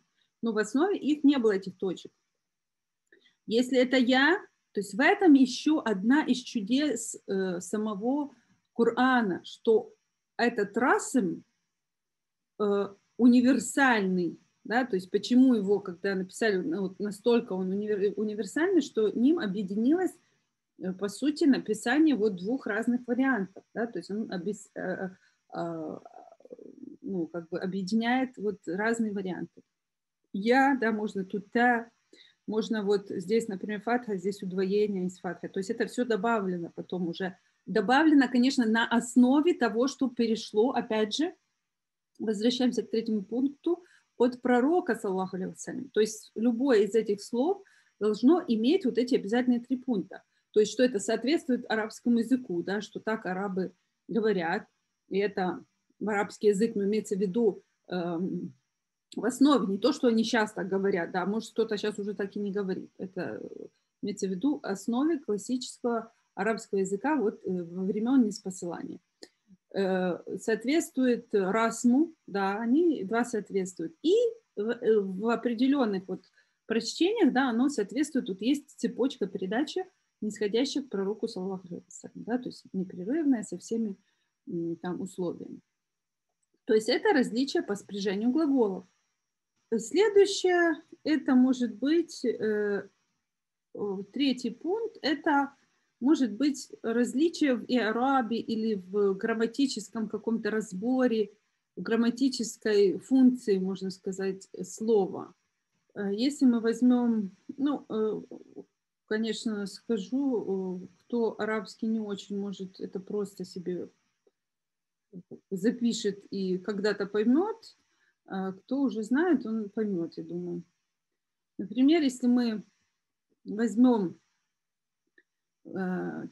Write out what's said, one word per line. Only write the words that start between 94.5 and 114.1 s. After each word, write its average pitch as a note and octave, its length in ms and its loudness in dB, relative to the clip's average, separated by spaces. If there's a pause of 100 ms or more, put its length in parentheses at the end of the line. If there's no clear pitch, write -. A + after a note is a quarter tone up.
это C#4+ 500 0 (480)
может B3+ 320 2
быть C4 380 -2 (120)
различие B3 760 0
в G#3 120 -6
иарабе A#3 720 0
или A3 380 -2
в G3 380 0
грамматическом A3+ 920 -2
каком-то A3 420 -4
разборе, A3 800 0 (440)
в F#3 60 -8
грамматической A3 1160 0
функции, B3 600 4
можно F#3+ 320 -4
сказать, F#3+ 580 -6 (160)
слова. G3+ 720 0 (600)
Э, G3 180 -4
если C4+ 320 2
мы A#3 140 6
возьмём, A#3 720 2 (260)
ну, C#4 320 -2
э, G#3+ 320 -2 (840)
конечно, G#3+ 600 -2
скажу, G3 1160 -4
э, F#3 40 -16 (160)
кто A#3 360 -2
арабский A3 480 -6
не A3 120 0
очень, G3+ 380 -8
может F#3+ 420 -8
это F#3+ 200 -8
просто G3 440 -8
себе F3+ 440 -8 (1600)